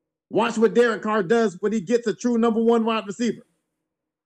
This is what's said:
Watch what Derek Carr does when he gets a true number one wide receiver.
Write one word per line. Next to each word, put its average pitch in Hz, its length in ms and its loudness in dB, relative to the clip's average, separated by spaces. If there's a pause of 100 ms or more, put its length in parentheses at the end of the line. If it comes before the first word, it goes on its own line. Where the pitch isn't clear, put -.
(300)
Watch 220 280 -2
what 220 160 2
Derek 226 280 2
Carr 214 220 -2
does 202 360 0
when 202 120 -2
he 220 100 -2
gets 233 260 -2
a 190 80 0
true 240 220 -2
number 226 240 2
one 233 240 2
wide 220 200 -4
receiver. 202 360 -4 (840)